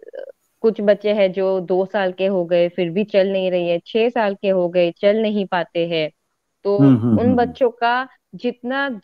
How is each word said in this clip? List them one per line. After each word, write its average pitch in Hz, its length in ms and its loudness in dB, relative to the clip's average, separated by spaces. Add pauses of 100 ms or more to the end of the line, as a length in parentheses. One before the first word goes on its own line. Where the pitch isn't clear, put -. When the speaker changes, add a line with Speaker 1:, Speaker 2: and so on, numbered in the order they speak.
(600)
Speaker 1:
कुछ 220 200 0
बच्चे 208 320 2
हैं 196 200 2
जो 190 280 0
दो 185 260 0
साल 190 260 -2
के 190 140 -2
हो 190 180 0
गए 175 240 2
फिर 175 220 -4
भी 202 140 -2
चल 196 240 2
नहीं 190 220 -2
रही 175 180 0
है, 170 180 0
छह 226 220 0
साल 214 260 -2
के 196 140 -6
हो 180 200 2
गए 175 220 0
चल 208 320 2
नहीं 208 240 -2
पाते 170 420 -4
हैं, 160 220 -4 (540)
तो 202 140 0
Speaker 2:
हम्म, 139 180 6
हम्म, 113 240 2
Speaker 1:
उन 233 60 0
Speaker 2:
हम्म। - 100 2
Speaker 1:
बच्चों 240 340 0
का 247 380 -2 (260)
जितना 247 680 -6